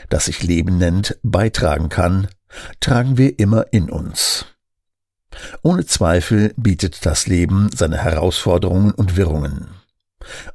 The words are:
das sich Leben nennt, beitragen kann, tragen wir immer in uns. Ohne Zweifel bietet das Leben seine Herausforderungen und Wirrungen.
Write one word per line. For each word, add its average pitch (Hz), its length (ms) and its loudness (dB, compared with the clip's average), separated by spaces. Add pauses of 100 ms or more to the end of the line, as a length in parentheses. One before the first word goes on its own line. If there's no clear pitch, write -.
(100)
das - 160 0
sich - 160 -6
Leben 85 340 0
nennt, 90 460 0
beitragen 87 680 0
kann, 95 400 0 (520)
tragen 127 360 2
wir 131 220 2
immer 110 340 2
in 95 160 2
uns. - 580 -6 (1160)
Ohne 180 240 2
Zweifel 95 680 2
bietet 98 500 -2
das 80 200 0
Leben 92 480 2
seine 80 240 -2
Herausforderungen 90 920 2
und 92 260 0
Wirrungen. 76 520 -2 (880)